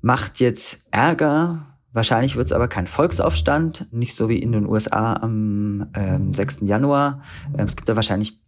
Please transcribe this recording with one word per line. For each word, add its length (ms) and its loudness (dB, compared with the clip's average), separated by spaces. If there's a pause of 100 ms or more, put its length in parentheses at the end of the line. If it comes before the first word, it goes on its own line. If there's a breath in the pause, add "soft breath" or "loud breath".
macht 380 0
jetzt 520 2
Ärger. 840 0 (160)
Wahrscheinlich 440 2
wird's 160 0
aber 160 2
kein 180 -4
Volksaufstand, 1040 0
nicht 240 -2
so 140 0
wie 80 2
in 120 -2
den 160 2
U 80 0
S 160 2
A 220 0
am, 840 -2
ähm, 380 0
sechsten 340 -4
Januar. 540 2 (360 loud breath)
Ähm, 100 0
es 100 -4
gibt 100 -6
da 100 2
wahrscheinlich 520 -2